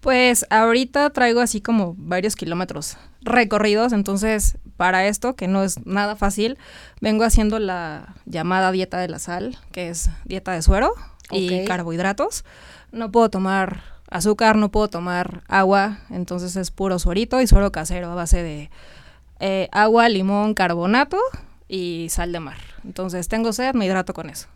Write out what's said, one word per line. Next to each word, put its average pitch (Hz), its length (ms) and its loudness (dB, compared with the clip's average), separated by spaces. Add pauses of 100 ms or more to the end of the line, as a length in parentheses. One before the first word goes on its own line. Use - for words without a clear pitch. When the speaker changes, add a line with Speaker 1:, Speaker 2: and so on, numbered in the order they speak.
Speaker 1:
Pues 247 500 4
ahorita 247 600 4
traigo 240 300 2
así 233 200 0
como 208 380 0
varios 185 380 -4
kilómetros 170 600 -6 (260)
recorridos, 220 720 2
entonces 202 640 2 (200)
para 185 300 2
esto, 240 300 -2
que 185 120 -4
no 196 160 2
es 180 200 -4
nada 208 320 -2
fácil, 208 420 0 (420)
vengo 214 240 2
haciendo 220 340 4
la 175 560 -6 (100)
llamada 180 480 0
dieta 185 260 -4
de 180 100 -4
la 170 100 -10
sal, 185 400 -8 (140)
que 180 160 -8
es 170 220 -2 (140)
dieta 185 280 -8
de 165 100 -4
suero 233 300 4 (380)
y 185 320 -2
Speaker 2:
Ok. 196 40 -4
Speaker 1:
carbohidratos. 180 760 -2 (480)
No 226 180 -8
puedo 226 200 4
tomar 190 520 -2 (280)
azúcar, 214 460 2
no 208 140 2
puedo 214 180 2
tomar 180 600 -4
agua, 196 500 4 (120)
entonces 180 460 -6
es 185 140 -4
puro 190 280 -2
suerito 220 420 0
y 254 60 4
suero 202 260 6
casero 170 400 -4
a - 20 -6
base 175 280 0
de, 151 280 -10 (680)
eh, 190 320 -2
agua, 226 360 4
limón, 202 460 0
carbonato 190 640 2 (500)
y 175 420 -6
sal 175 220 -2
de 170 80 -6
mar. 143 180 -12 (260)
Entonces 180 440 -8
tengo 226 240 -2
sed, 254 220 -2
me 214 120 2
hidrato 185 280 -2
con 165 160 -12
eso. - 260 -16